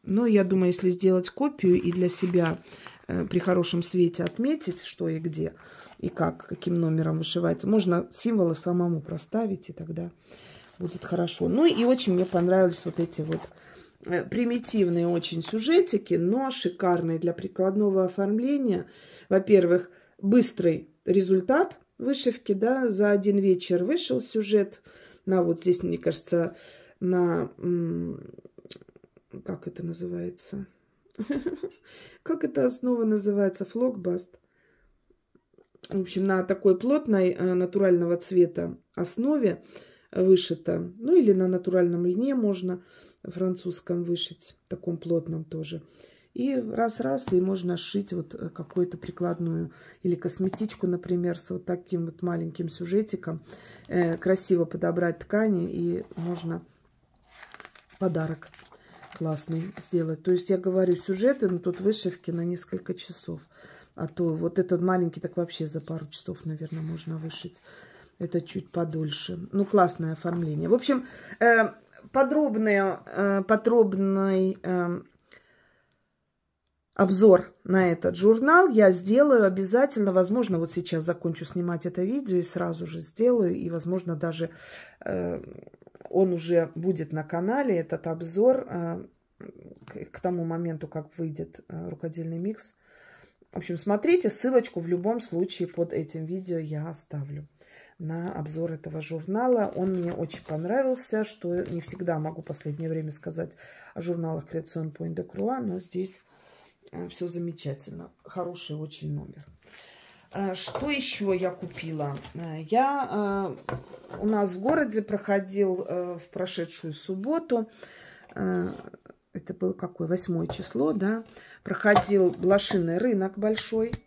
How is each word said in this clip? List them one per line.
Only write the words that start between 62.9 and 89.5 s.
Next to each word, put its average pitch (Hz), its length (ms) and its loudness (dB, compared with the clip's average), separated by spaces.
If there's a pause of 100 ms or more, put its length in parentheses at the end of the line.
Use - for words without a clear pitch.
часов. - 460 -12 (540)
А - 140 -6
то 170 200 -2
вот 165 300 -2
этот 180 240 2
маленький, 180 380 2
так - 180 -8
вообще 170 280 -4
за 151 140 -8
пару 156 280 -8
часов, - 360 -12
наверное, 160 380 -8
можно 160 340 -8
вышить. 160 460 -12 (560)
Это 175 220 -2
чуть - 300 -8
подольше. 160 840 -4
Ну, 196 120 2
классное 175 480 4
оформление. 165 560 -4
В 202 60 4
общем... 254 320 2 (340)
э, 226 300 6 (460)
подробный, 247 640 4 (240)
э, 196 420 0
подробный, 196 1160 4
эм, 180 440 -2 (1900)
обзор 190 580 8 (100)
на 185 300 4
этот 175 240 0
журнал 262 540 6
я 214 200 8
сделаю 220 540 6
обязательно. 196 680 2
Возможно, 185 460 2
вот 165 140 -4
сейчас 170 320 -4
закончу 170 400 -4
снимать 175 400 -4
это 180 200 -4
видео 214 340 -2
и 175 40 2
сразу 170 440 -4
же 165 140 -10
сделаю. 214 540 2
И, - 140 -6
возможно, 170 480 -4
даже, 165 320 -4 (560)
э, 87 380 -4 (640)
он 185 240 2
уже 165 420 0
будет 165 380 -2
на 156 100 -2
канале, 196 540 0
этот 160 300 -4
обзор, 180 600 2
э, 170 380 -6 (800)